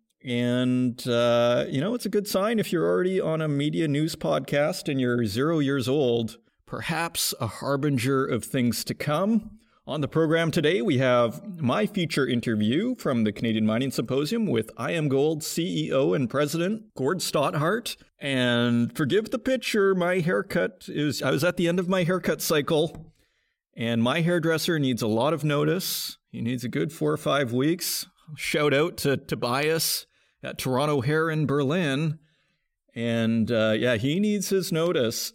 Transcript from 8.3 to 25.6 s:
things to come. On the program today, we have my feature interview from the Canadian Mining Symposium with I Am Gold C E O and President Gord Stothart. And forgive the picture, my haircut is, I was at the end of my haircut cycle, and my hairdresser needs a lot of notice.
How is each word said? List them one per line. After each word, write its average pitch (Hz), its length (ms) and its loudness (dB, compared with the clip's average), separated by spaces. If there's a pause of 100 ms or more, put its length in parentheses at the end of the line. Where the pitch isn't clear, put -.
things 120 420 0
to - 100 -4
come. 196 640 0 (280)
On 151 140 -4
the 135 60 0
program 160 440 2
today, 170 320 2
we 147 160 2
have 123 600 2
my 160 280 2
feature 156 400 0
interview 123 680 0
from 120 280 0
the 107 80 2
Canadian 110 340 0
Mining 117 240 2
Symposium 151 560 -2
with 120 320 0
I 147 140 -6
Am 156 180 0
Gold 151 340 2
C 165 440 -2
E - 40 -6
O 151 220 2
and 135 160 0
President 160 540 -2 (120)
Gord 147 260 -2
Stothart. 160 760 -2 (220)
And 120 760 2
forgive 175 360 0
the 247 80 -2
picture, 214 560 2
my 180 240 2
haircut 185 680 -2
is, 147 360 -2
I 139 80 0
was 156 120 0
at 180 140 0
the 170 100 2
end 175 120 2
of 175 100 -2
my 185 140 2
haircut 175 400 0
cycle, 156 680 0 (640)
and 117 280 0
my 143 180 2
hairdresser 165 560 0
needs 131 240 0
a 117 60 0
lot 117 260 2
of 147 100 -4
notice. 151 760 -2 (100)